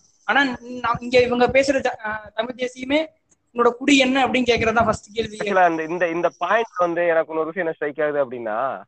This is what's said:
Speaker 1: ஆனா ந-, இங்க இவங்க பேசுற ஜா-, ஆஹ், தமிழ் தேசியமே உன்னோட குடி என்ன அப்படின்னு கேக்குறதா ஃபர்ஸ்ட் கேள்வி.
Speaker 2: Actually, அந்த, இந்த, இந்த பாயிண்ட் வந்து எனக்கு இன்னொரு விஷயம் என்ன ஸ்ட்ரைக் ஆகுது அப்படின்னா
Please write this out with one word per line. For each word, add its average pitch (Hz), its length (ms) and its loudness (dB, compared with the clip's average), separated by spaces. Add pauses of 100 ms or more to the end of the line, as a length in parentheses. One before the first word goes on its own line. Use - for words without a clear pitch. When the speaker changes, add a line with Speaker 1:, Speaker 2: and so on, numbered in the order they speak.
(280)
Speaker 1:
ஆனா 247 140 2 (340)
ந-, 240 240 -4
இங்க 247 220 0
இவங்க 240 260 2
பேசுற 269 320 2
ஜா-, 233 220 -2
ஆஹ், 214 340 -8
தமிழ் 233 240 -6
தேசியமே 254 400 -2 (560)
உன்னோட 240 180 4
குடி 269 240 2
என்ன 262 220 2
அப்படின்னு 240 300 0
கேக்குறதா 226 340 2
ஃபர்ஸ்ட் 208 300 -4
கேள்வி. 214 240 -6
Speaker 2:
Actually, 196 260 2
அந்த, 165 200 2
இந்த, 170 260 -2
இந்த 170 180 -2 (100)
பாயிண்ட் 208 420 -2
வந்து 175 280 0
எனக்கு 160 260 0
இன்னொரு 160 160 -2
விஷயம் 175 160 -6
என்ன 165 100 -4
ஸ்ட்ரைக் 151 260 -6
ஆகுது 147 200 0
அப்படின்னா 117 360 -6 (300)